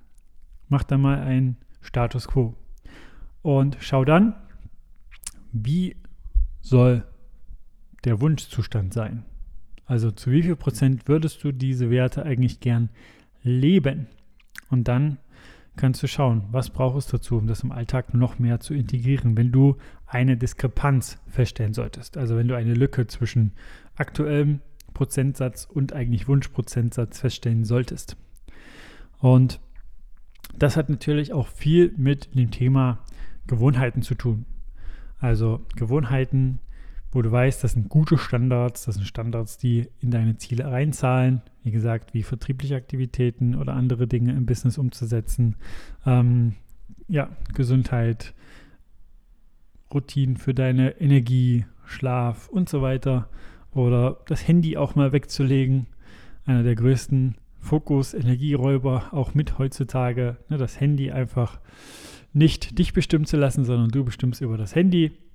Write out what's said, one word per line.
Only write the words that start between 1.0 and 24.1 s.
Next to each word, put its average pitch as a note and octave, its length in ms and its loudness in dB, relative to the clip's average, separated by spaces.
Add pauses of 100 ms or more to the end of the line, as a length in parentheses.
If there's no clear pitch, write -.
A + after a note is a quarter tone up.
einen C3 340 0 (240)
Status - 480 -4
quo. A#2 280 0 (840)
Und C#3 380 2
schau C3+ 240 0
dann, F3+ 320 4 (1160)
wie C#3+ 420 -2 (640)
soll B2 460 4 (960)
der A2 160 2
Wunschzustand A#2+ 760 0
sein? A2+ 300 -6 (600)
Also A2+ 260 0
zu - 180 -6
wie D3+ 140 4
viel E3+ 140 0
Prozent C3+ 500 0
würdest D#3 380 0
du C#3+ 80 -2
diese B2+ 360 -2
Werte B2+ 360 0
eigentlich B2 340 2
gern A#2 300 0 (520)
leben? C3+ 680 2 (600)
Und B2 200 2
dann C3+ 280 0 (600)
kannst C3 260 0
du C#3 40 -2
schauen, A#2 440 0
was B2 180 -2
braucht C3 280 -2
es C3+ 100 -4
dazu, - 300 -2
um G#2+ 100 0
das A2+ 160 -2
im G2 80 -4
Alltag A#2+ 420 -4
noch B2 240 2
mehr A#2+ 220 0
zu - 140 -8
integrieren, B2 640 0
wenn A#2+ 140 2
du C3+ 260 6 (280)
eine B2+ 300 2
Diskrepanz B2+ 920 -2
feststellen A2 460 -2
solltest. - 440 -8
Also A#2 180 -2
wenn A#2+ 140 2
du B2+ 60 -2
eine A#2 180 0
Lücke B2 340 2
zwischen A2+ 460 0 (420)
aktuellem D3 640 0 (340)